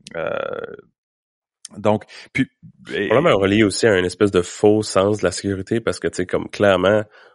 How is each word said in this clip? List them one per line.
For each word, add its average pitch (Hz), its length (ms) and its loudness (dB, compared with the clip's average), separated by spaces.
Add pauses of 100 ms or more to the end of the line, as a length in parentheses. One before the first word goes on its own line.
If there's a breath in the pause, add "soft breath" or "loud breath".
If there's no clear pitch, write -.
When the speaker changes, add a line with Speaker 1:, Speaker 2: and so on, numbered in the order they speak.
(140)
Speaker 1:
euh, 82 160 -6 (1500)
donc, 104 280 0 (280 loud breath)
puis, - 160 -2 (460)
et 101 140 -2
Speaker 2:
Probablement 135 280 4
relié 98 280 4
aussi 104 240 2
à 98 100 4
une 90 60 2
espèce 98 260 0
de 92 120 2
faux 107 400 2
sens 101 360 0
de 98 60 -2
la 90 80 0
sécurité, 98 480 -6
parce 92 180 -4
que, - 80 -4
tu - 120 -6
sais, 92 80 -4
comme 82 220 -6
clairement, 101 540 2 (320 soft breath)